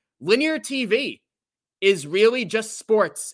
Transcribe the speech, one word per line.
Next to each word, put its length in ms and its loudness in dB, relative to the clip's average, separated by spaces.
Linear 400 0
T 260 -6
V 380 -4
is 240 2
really 400 2
just 320 -6
sports 560 0